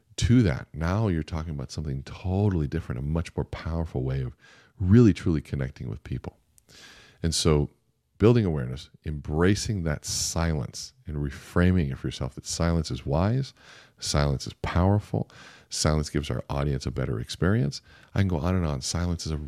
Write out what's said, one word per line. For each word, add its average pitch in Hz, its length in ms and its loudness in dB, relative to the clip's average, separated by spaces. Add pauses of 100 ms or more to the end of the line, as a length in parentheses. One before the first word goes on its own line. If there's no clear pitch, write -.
(160)
to 120 280 4
that, 71 300 0
now 92 360 -2
you're 80 140 -2
talking 80 280 -8
about 69 200 -10
something 69 320 -6
totally 92 640 0
different, 67 320 -6
a 69 40 -6
much 80 320 -4
more 71 100 -2
powerful 82 580 -6
way 131 180 -2
of 123 160 -8 (420)
really, 104 340 8
truly 78 280 0
connecting 65 480 -8
with - 160 -10
people. - 320 -8 (840)
And 82 140 -2
so 76 340 4 (500)
building 113 260 6
awareness, 67 440 -4 (160)
embracing 85 800 0
that 76 220 -4
silence - 880 -4 (120)
and 76 120 -8
reframing 85 720 2
it 65 60 -6
for 67 100 -6
yourself 64 280 -6
that - 100 -14
silence 85 460 0
is 62 140 -8
wise, 101 480 0 (460)
silence 71 480 0
is - 140 -14
powerful, 101 680 0 (400)
silence 78 400 0
gives 73 200 -4
our - 200 -4
audience 69 360 -2
a 65 60 -4
better 65 280 -4
experience. 110 640 -2 (320)
I - 60 0
can 98 80 4
go 87 100 0
on 87 180 0
and 87 100 0
on. 71 160 -2
Silence 85 440 -4
is 80 60 -4
a 73 160 -2